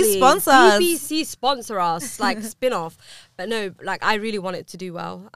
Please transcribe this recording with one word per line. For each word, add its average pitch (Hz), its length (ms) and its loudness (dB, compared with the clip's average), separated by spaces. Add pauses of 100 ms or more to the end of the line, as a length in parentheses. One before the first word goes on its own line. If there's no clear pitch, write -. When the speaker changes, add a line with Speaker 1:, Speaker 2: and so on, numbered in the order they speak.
Speaker 1:
literally, 415 160 2
Speaker 2:
sponsor 294 320 4
us. 226 280 8
Speaker 1:
B 349 140 2
B 320 60 -2
C 311 260 -4
sponsor 240 560 -4
us, 175 400 -4
Speaker 2:
<laughs> 208 60 0
Speaker 1:
like, 214 160 -2
spin-off. 220 560 -6 (380)
But 214 120 -8
no, 214 240 -6 (100)
like, 185 220 -6
I 208 100 2
really 214 240 -4
want 180 180 -8
it - 120 -14
to - 80 -18
do 180 160 -12
well. 175 440 -12